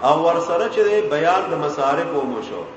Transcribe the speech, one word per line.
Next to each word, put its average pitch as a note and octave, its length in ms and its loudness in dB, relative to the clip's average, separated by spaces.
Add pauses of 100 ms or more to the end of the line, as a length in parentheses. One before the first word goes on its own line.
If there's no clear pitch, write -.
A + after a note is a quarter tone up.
او D3+ 60 6 (100)
ورسره E3+ 500 2
چې G#3+ 140 2
دی G#3 100 2 (160)
بیان E3+ 360 2
د E3+ 120 -2
مصارف D3 540 -2
هم C3 180 -2
وشو G2+ 280 -8 (140)